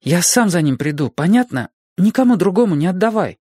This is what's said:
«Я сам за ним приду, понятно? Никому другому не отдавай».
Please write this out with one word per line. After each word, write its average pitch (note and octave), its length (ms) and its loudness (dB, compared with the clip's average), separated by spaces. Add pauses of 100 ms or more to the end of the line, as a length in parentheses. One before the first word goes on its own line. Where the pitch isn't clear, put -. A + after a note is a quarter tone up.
«Я E3+ 200 0
сам A#3 280 2
за E3+ 120 0
ним C#3 160 0
приду, D3 340 -4
понятно? F3 580 0 (280)
Никому A#3 400 2
другому G3 380 2
не D3 120 0
отдавай». F#3+ 580 -2